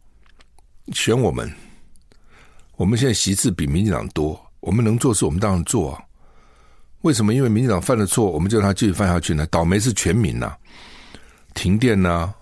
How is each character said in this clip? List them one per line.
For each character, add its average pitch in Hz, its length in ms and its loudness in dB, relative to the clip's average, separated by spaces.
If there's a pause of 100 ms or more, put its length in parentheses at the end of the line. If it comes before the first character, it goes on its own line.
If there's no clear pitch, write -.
(920)
选 117 260 0
我 110 100 0
们， 60 220 -6 (1300)
我 90 80 -2
们 113 120 2
现 127 80 0
在 120 80 2
席 98 220 -2
次 123 160 0
比 82 160 -4
民 80 160 0
进 104 100 0
党 57 160 -4
多， 78 300 -4 (220)
我 - 100 -6
们 117 120 2
能 110 140 2
做 117 160 2
事 - 120 0
我 78 40 0
们 76 80 -2
当 101 160 0
然 87 120 0
做 78 280 -2
啊。 - 80 -14 (1000)
为 160 120 2
什 110 120 2
么？ 107 80 2
因 135 100 2
为 120 60 2
民 110 140 2
进 131 60 2
党 90 120 0
犯 131 160 0
了 104 80 2
错， 101 260 0
我 76 80 -2
们 92 100 0
就 110 100 2
让 98 100 2
他 98 40 2
继 117 120 0
续 95 80 2
犯 98 140 0
下 87 120 2
去 82 140 -2
呢？ 78 140 0
倒 82 180 0
霉 90 140 2
是 104 120 0
全 85 240 0
民 62 240 0
呐， - 160 -8 (960)
停 98 240 0
电 113 220 4
呐， 87 420 0